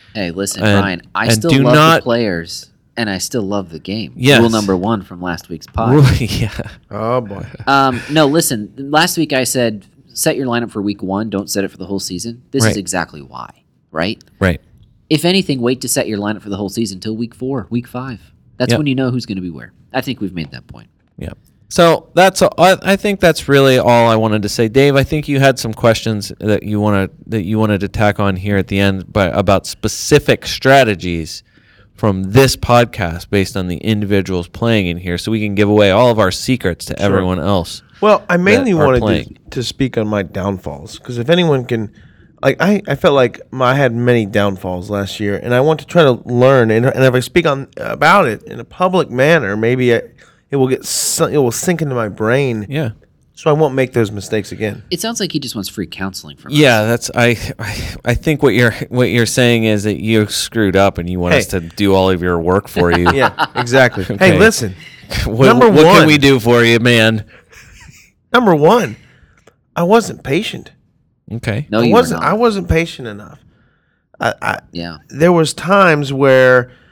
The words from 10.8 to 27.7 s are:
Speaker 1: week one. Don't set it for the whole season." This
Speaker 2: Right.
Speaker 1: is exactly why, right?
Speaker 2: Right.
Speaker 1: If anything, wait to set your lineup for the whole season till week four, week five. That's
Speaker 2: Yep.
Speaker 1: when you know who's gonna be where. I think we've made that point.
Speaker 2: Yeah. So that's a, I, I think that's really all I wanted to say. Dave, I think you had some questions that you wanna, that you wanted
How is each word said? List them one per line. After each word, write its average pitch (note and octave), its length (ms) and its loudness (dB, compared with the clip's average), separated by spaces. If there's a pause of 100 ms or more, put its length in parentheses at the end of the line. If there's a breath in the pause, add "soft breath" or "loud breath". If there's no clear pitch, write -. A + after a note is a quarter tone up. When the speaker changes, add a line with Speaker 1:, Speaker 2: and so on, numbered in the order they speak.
Speaker 1:
week G2+ 200 -4
one. G2+ 280 -4
Don't G2 180 -6
set G2+ 160 -4
it F#2+ 60 -6
for - 60 -20
the F2 100 -14
whole F#2+ 140 -6
season." A#2 500 -12
This C3+ 140 0
Speaker 2:
Right. G#2+ 80 2
Speaker 1:
is - 40 -4
exactly E2+ 460 -6
why, - 400 -18 (300)
right? F2 300 -4 (180)
Speaker 2:
Right. F2+ 200 0 (480)
Speaker 1:
If D3+ 160 0
anything, F3 360 0
wait B2+ 220 -2
to B2 60 -10
set - 200 -2
your G#2+ 100 -6
lineup G#2 240 -6
for G#2+ 80 -14
the G2 60 -8
whole G2+ 120 -6
season G2 320 -8
till A2 160 -8
week A#2 180 -10
four, C3 360 -8
week A#2+ 160 -6
five. B2 340 -14 (380)
That's B2+ 140 0
Speaker 2:
Yep. G3 60 2
Speaker 1:
when D3+ 100 -2
you C3 80 0
know C3 160 -2
who's B2 140 -6
gonna F#2+ 140 -6
be F2+ 100 -8
where. B1+ 220 -16 (200)
I B2+ 80 -4
think B2+ 200 -8
we've F#2+ 140 -8
made D#2 160 -8
that B1 160 -18
point. A1 220 -20 (280)
Speaker 2:
Yeah. - 140 -12 (380)
So E3+ 460 0
that's F#3 280 2
a, - 80 2 (100)
I, F3+ 220 4
I G3 140 0
think G3+ 240 -4
that's E3 280 0
really C3+ 300 4
all A#2 300 4
I A2+ 80 2
wanted G#2+ 260 0
to G#2 60 -4
say. A#2 200 -2
Dave, C3+ 280 2
I C3+ 80 2
think D3+ 240 -6
you C#3+ 100 -2
had C3+ 200 4
some A2+ 140 -6
questions A2 680 -2
that G#2 240 -2
you G#2 160 -4
wanna, G2+ 300 0 (180)
that G#2+ 160 -4
you G#2+ 160 -2
wanted G#2 200 0